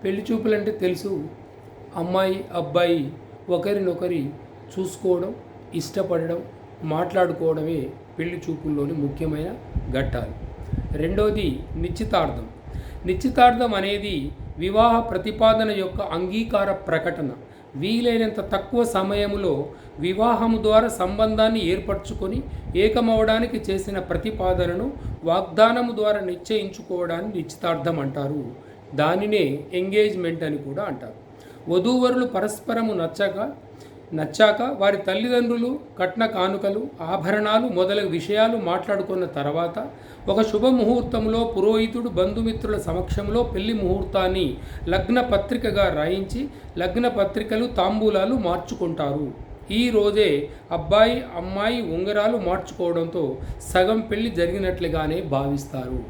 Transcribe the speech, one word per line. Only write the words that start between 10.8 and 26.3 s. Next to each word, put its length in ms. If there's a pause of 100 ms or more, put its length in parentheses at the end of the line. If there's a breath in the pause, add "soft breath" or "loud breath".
రెండోది 680 (140)
నిశ్చితార్థం. 720 (580 loud breath)
నిశ్చితార్థం 680
అనేది 580 (260)
వివాహ 420
ప్రతిపాదన 680
యొక్క 300
అంగీకార 720
ప్రకటన. 580 (460 loud breath)
వీలైనంత 640
తక్కువ 440
సమయములో 840 (320 loud breath)
వివాహము 640
ద్వారా 260
సంబంధాన్ని 800
ఏర్పరచుకొని 760 (340 loud breath)
ఏకమవడానికి 960
చేసిన 260
ప్రతిపాదనను 920 (320 loud breath)
వాగ్దానము 680
ద్వారా 280
నిశ్చయించుకోవడాన్ని 1080